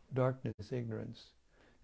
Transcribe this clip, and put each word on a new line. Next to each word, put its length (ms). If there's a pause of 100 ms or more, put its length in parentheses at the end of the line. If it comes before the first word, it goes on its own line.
(120)
darkness, 600
ignorance. 600 (520)